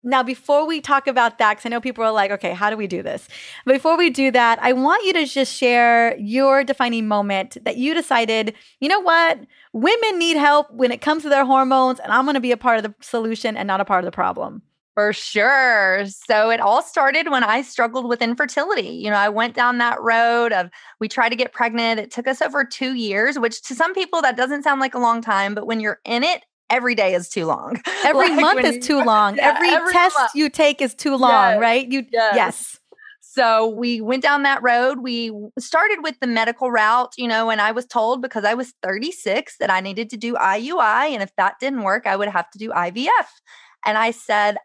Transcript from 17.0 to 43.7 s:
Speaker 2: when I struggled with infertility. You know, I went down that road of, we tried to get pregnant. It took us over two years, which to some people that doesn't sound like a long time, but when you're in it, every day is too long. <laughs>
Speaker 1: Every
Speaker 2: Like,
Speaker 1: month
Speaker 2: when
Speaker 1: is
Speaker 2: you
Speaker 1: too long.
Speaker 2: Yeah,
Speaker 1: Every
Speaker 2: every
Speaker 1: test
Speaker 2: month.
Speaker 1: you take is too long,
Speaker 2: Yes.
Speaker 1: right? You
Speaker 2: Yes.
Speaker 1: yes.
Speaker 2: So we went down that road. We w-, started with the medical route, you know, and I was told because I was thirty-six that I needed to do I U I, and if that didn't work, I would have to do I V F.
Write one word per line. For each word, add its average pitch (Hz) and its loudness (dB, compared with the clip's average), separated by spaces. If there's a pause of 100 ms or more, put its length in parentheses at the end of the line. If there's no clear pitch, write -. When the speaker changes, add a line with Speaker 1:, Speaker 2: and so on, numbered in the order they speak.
Speaker 2:
when 254 2
I 220 2
struggled 240 -4
with 233 -2
infertility. 285 -2
You 208 -8
know, 208 0
I 202 2
went 226 -2
down 247 2
that 240 0
road 233 2
of, 180 -2 (300)
we 220 -4
tried 233 0
to 240 -4
get 240 -4
pregnant. 226 -2
It 226 -12
took 240 -8
us 254 -4
over 277 -2
two 262 -6
years, 233 -2
which 233 -4
to 269 -10
some 330 0
people 349 -2
that 254 2
doesn't 277 -2
sound 277 0
like 262 -2
a 254 -4
long 233 0
time, 202 -2
but 208 -8
when 226 -4
you're 214 -4
in 240 -2
it, 349 -2 (260)
every 240 0
day 190 2
is 175 -4
too 165 -4
long. - -4
<laughs> - -6
Speaker 1:
Every - 4
Speaker 2:
Like, 311 2
Speaker 1:
month 381 4
Speaker 2:
when 285 2
Speaker 1:
is 254 0
Speaker 2:
you 247 -10
Speaker 1:
too 285 0
long. 214 4
Speaker 2:
Yeah, 285 0
Speaker 1:
Every 339 2
Speaker 2:
every 339 0
Speaker 1:
test 349 4
Speaker 2:
month. 240 2
Speaker 1:
you 294 2
take 294 2
is 247 -4
too 277 -2
long, 240 6
Speaker 2:
Yes. 214 2
Speaker 1:
right? 240 2
You 269 -2
Speaker 2:
Yes. 220 2
Speaker 1:
yes. - -2 (420)
Speaker 2:
So 226 2
we 233 -4
went 247 -2
down 285 2
that 277 2
road. 247 2
We 233 -6
w-, 214 -12
started 370 0
with 311 -6
the 262 -4
medical 233 -2
route, 233 2
you 240 -6
know, 226 0
and 214 -2
I 202 2
was 247 -6
told 240 -2
because 220 -8
I 214 2
was 247 -8
thirty-six 214 -6
that 202 -2
I 185 2
needed 196 -8
to 233 -12
do 233 -6
I 196 0
U 294 -4
I, 233 2
and 240 -4
if 190 -10
that 196 0
didn't 262 -4
work, 202 -2
I 196 0
would 202 -4
have 185 -4
to - -20
do 220 -10
I 175 -2
V 247 -6 (120)
F. - -10 (460)